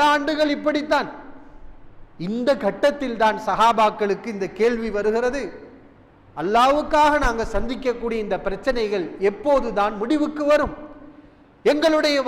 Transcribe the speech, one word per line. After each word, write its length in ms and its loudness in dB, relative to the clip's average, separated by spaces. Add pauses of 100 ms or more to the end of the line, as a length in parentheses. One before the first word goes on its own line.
(140)
ஆண்டுகள் 440 0
இப்படித்தான். 540 0 (1200)
இந்த 200 0 (160)
கட்டத்தில் 600 -2
தான் 120 2 (120)
சஹாபாக்களுக்கு 800 2 (100)
இந்த 100 -4 (140)
கேள்வி 360 0
வருகிறது, 460 -2 (1000)
அல்லாஹ்வுக்காக 680 4 (120)
நாங்க 280 0
சந்திக்கக்கூடிய 720 -4
இந்த 220 -2
பிரச்சனைகள் 580 -2 (240)
எப்போதுதான் 720 0
முடிவுக்கு 460 -2
வரும்? 280 2 (920)
எங்களுடைய 520 2 (100)